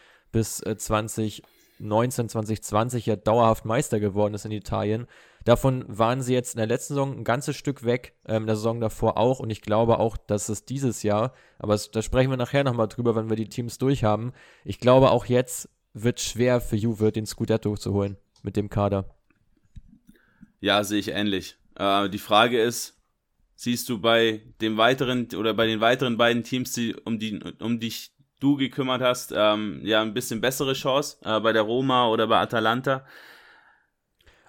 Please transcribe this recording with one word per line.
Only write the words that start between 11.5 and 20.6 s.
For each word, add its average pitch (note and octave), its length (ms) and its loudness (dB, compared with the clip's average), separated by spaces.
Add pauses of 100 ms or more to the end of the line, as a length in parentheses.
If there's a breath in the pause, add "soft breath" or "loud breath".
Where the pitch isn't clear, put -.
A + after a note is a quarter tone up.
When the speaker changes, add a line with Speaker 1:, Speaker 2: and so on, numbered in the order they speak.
Speaker 1:
aber G#2 140 -2
es, - 180 0
da A2 120 -2
sprechen C3 260 2
wir C3 80 -2
nachher C#3 280 0
nochmal A#2 240 0
drüber, A#2 280 0
wenn A2 140 -2
wir A2 60 0
die A2 120 -4
Teams A#2+ 300 -8
durchhaben. A#2+ 540 0 (320 soft breath)
Ich - 160 -8
glaube, B2+ 300 8
auch A#2+ 140 2
jetzt - 460 -2 (240)
wird A2+ 260 -2
schwer B2 400 2
für - 160 -2
Juve, G#2+ 340 2
den G#2+ 140 -2
Scudetto G#2+ 520 -2
zu G2+ 180 -4
holen G2+ 240 0 (240)
mit G#2 140 -8
dem G#2 120 -2
Kader. G2+ 480 -2 (1400 soft breath)